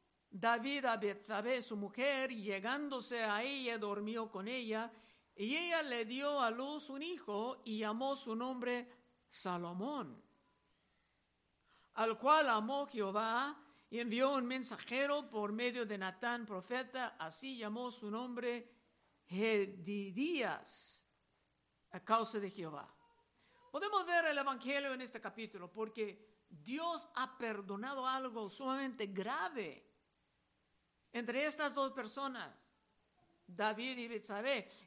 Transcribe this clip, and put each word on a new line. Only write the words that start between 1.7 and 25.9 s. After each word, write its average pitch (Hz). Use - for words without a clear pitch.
mujer, 262
y 220
llegándose 233
a 214
ella, 254
durmió 208
con 190
ella, 226
y 226
ella 339
le 240
dio 277
a 240
luz 277
un 269
hijo, 247
y 214
llamó 226
su 262
nombre 247
Salomón, 180
al 220
cual 294
amó 254
Jehová, 226
y 226
envió 247
un 262
mensajero 262
por 208
medio 240
de 202
Natán, 233
profeta, 247
así 240
llamó 226
su 226
nombre 240
Jedidías, 202
a 185
causa 220
de 196
Jehová. 156
Podemos 392
ver 339
el 294
evangelio 269
en 254
este 240
capítulo, 208
porque 220